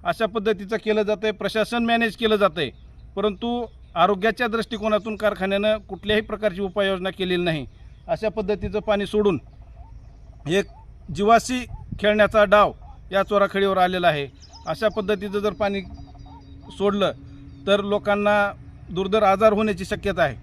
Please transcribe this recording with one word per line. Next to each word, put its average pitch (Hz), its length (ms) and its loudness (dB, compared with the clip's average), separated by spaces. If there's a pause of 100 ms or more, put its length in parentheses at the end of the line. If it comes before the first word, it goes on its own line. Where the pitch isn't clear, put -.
अशा 180 220 0
पद्धतीचं 202 500 -2
केलं 214 260 0
जातंय, 214 280 0
प्रशासन 220 540 -2
मॅनेज 233 320 0
केलं 214 200 2
जातंय, 170 340 2 (460)
परंतु 220 500 -2 (280)
आरोग्याच्या 202 520 2
दृष्टिकोनातून 214 720 -2
कारखान्यानं 202 640 0
कुठल्याही 208 440 -2
प्रकारची 202 380 -4
उपाययोजना 190 500 -2
केलेली 180 320 -2
नाही. 156 240 -2 (420)
अशा 190 200 -2
पद्धतीचं 208 520 -4
पाणी 202 260 0
सोडून 202 340 2 (1080)
एक 196 180 0 (480)
जीवाशी 226 520 2 (340)
खेळण्याचा 208 440 4
डाव 196 280 6 (400)
या 196 100 2
चोराखळीवर 196 540 2
आलेला 180 320 4
आहे. 143 200 0 (380)
अशा - 220 0
पद्धतीचं 208 500 -2
जर 202 140 -2
पाणी 202 300 -2 (960)
सोडलं, 196 340 2 (540)
तर 196 160 2
लोकांना 202 680 0 (380)
दुर्धर 190 320 0
आजार 196 300 6
होण्याची 202 320 -2
शक्यता 185 380 -2
आहे. 135 200 0